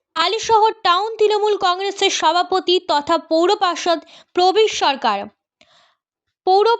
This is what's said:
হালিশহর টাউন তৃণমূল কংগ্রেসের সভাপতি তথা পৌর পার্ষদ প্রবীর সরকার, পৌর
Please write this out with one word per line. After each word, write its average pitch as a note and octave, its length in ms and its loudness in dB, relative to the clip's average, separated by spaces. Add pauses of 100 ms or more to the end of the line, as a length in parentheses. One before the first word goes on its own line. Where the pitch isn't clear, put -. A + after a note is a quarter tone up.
(180)
হালিশহর G#4+ 540 0 (120)
টাউন G4 320 0
তৃণমূল G#4 440 0
কংগ্রেসের G4 500 -2
সভাপতি F4+ 800 0
তথা D#4 300 0
পৌর E4 380 0
পার্ষদ F4 420 -2 (360)
প্রবীর F#4 340 2
সরকার, A#3 580 -2 (1160)
পৌর G4 220 2 (140)